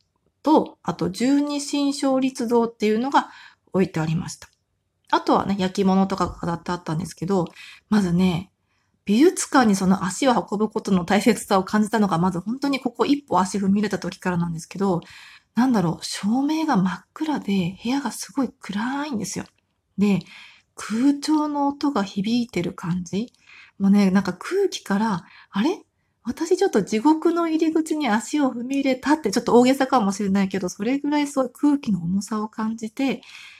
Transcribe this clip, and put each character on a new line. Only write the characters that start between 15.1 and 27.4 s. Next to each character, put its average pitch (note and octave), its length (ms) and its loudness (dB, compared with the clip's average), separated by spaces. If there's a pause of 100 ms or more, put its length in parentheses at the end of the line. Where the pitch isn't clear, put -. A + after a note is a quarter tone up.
な B3+ 140 2
ん B3+ 40 2
だ G3+ 100 2
ろ E3 200 -2
う、 - 20 -10
照 A#3 380 -2
明 D#4 240 -2
が C4+ 100 2
真 F#3 200 0
っ - 160 -16
暗 D#4 260 -4
で、 F#3+ 460 -2
部 A#3 60 -4
屋 C#4 100 -2
が A3+ 100 -6
す - 220 -12
ご C4+ 100 -2
い A#3+ 80 -4 (100)
暗 B3+ 460 -6
い D#4 60 -8
ん G#3 60 -4
で - 80 -6
す - 120 -8
よ。 - 60 -8 (540)
で、 G3 220 2 (540)
空 B3+ 460 0
調 D4+ 260 0
の C#4+ 220 0
音 C#4+ 240 -2
が G3+ 100 0
響 G#3+ 400 -2
い A#3 60 -6
て F3+ 120 -4
る E3+ 120 -4
感 F3+ 320 -4
じ？ G#3 280 -6 (460)
も G3 100 2
う - 40 8
ね、 G3+ 180 6
な G3 120 4
ん - 20 -2
か F3+ 80 -4
空 F#4+ 360 -2
気 - 140 -12
か G3 160 -2
ら、 G#3+ 260 -2 (260)
「あ G3+ 120 -2
れ？ E4+ 220 0 (400)
私 E4 320 -2
ち G4 80 2
ょ F#4+ 40 4
っ - 40 -16
と G#3+ 100 4
地 G#3+ 160 -2
獄 D#4 340 2
の E4+ 160 0